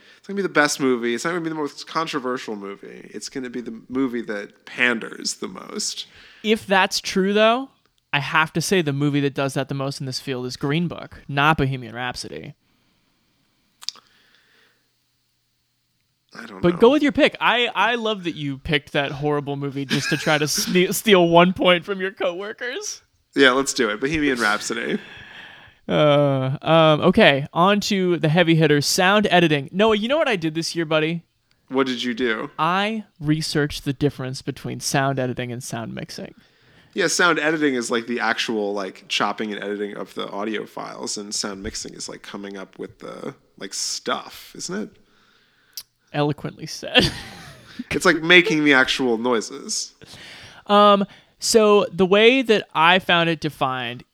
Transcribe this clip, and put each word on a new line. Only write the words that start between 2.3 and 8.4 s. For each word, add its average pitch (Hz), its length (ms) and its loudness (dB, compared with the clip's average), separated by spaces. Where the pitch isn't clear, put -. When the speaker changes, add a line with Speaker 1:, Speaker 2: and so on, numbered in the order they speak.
Speaker 1:
movie. 98 580 -14
It's - 160 -12
gonna 127 200 -10
be 120 120 -8
the 113 280 -12
movie 127 320 -2
that 104 440 -10
panders - 720 -2
the 110 120 -10
most. - 580 -10
Speaker 2:
If 214 240 0
that's 190 340 0
true, 190 320 0
though, 226 360 2
I 143 60 0
have 156 340 0